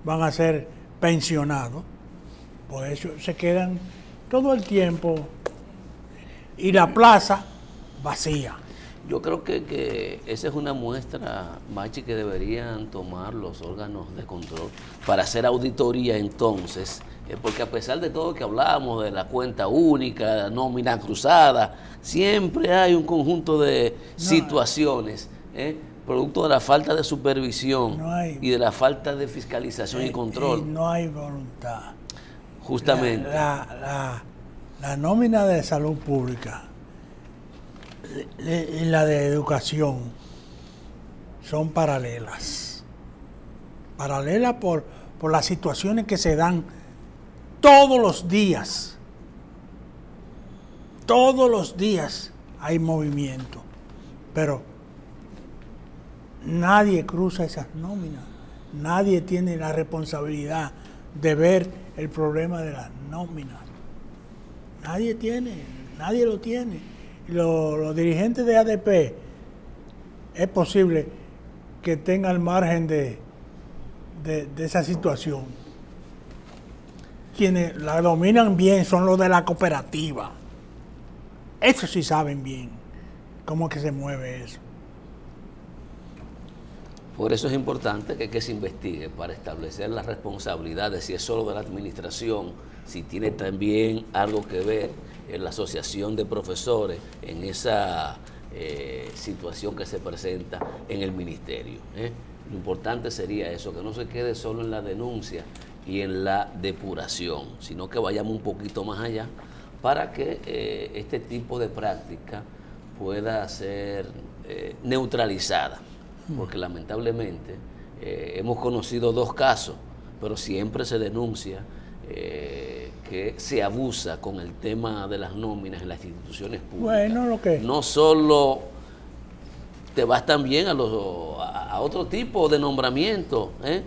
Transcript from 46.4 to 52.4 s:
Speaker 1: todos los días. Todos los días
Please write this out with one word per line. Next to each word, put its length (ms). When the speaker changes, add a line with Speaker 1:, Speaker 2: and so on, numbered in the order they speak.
Speaker 1:
todos 380
los 280
días. 720
Todos 420
los 280
días 540